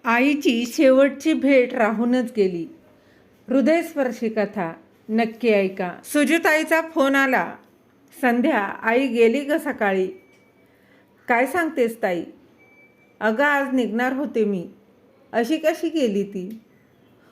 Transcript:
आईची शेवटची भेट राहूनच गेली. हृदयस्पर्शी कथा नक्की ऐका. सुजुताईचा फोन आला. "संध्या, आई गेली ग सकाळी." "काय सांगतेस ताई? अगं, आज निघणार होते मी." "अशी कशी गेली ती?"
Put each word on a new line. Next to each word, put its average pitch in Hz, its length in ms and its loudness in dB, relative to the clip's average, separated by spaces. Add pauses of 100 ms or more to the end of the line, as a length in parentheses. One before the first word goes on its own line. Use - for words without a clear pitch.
आईची 247 580 2
शेवटची 277 640 4
भेट 254 420 2
राहूनच 240 600 0
गेली. 180 300 0 (800)
हृदयस्पर्शी 269 800 0
कथा 202 440 -4 (360)
नक्की 220 400 -2
ऐका. 190 420 0 (140)
सुजुताईचा 311 760 2
फोन 320 340 0
आला. 262 400 0 (680)
"संध्या, 247 360 2
आई 226 480 -2
गेली 233 340 2
ग 285 160 -4
सकाळी." 202 500 -2 (1200)
"काय 247 180 2
सांगतेस 269 560 -2
ताई? 190 200 -2 (960)
अगं, 220 240 0
आज 277 300 0
निघणार 240 380 0
होते 254 320 -2
मी." 196 240 -4 (640)
"अशी 240 240 0
कशी 320 320 -2
गेली 240 340 0
ती?" 196 380 -10 (720)